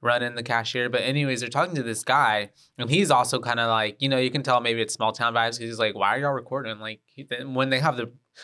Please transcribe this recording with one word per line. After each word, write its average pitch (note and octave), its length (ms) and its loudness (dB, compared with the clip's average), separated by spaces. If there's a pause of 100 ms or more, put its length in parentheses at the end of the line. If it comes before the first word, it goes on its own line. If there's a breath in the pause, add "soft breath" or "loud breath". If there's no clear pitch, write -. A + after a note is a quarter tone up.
running A#2+ 320 2
the A#2 80 -6
cashier. A#2+ 460 -2
But A#2 140 0
anyways, C3 400 0
they're A#2+ 60 -6
talking D#3+ 280 -2
to C3 80 -2
this A2+ 180 -6
guy, A2 480 2 (260 soft breath)
and A#2+ 140 -4
he's E3+ 220 4
also B2 260 2
kinda A#2 300 0
like, A2 340 0
you C#3 60 0
know, C3+ 100 2
you B2+ 140 2
can C#3+ 100 -2
tell B2+ 180 4
maybe A#2 220 0
it's G#2+ 120 -4
small A2 180 0
town A#2 200 0
vibes A2+ 180 2
'cause A#2+ 80 -8
he's A#2 200 -8
like, G#2+ 160 2
"Why G2+ 220 2
are - 20 0
y'all C#3+ 140 0
recording?" A#2 480 -6
Like, G#2+ 260 -10
he, - 160 -20
then C3+ 320 -8
when C3 160 2
they C3 80 4
have C#3+ 180 2
the, A#2+ 140 -4 (340 loud breath)